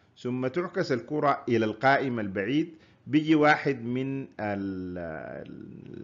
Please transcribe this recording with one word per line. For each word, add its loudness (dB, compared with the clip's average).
ثم -2
تعكس -2
الكرة 0
إلى 4
القائم 2
البعيد، -2
بيجي 4
واحد 4
من -4
ال-، -10